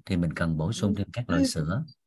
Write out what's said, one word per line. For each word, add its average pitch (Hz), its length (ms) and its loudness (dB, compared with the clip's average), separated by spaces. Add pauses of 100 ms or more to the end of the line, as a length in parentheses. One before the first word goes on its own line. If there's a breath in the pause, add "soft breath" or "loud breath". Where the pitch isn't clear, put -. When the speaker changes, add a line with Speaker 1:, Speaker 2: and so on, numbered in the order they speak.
Speaker 1:
thì 95 120 0
mình 85 160 2
cần 82 240 0
bổ 82 160 0
sung 104 220 0
thêm 98 180 -2
các 120 160 -6
loại 87 120 4
Speaker 2:
Ừ. 269 60 6
Speaker 1:
sữa 95 380 -2 (220)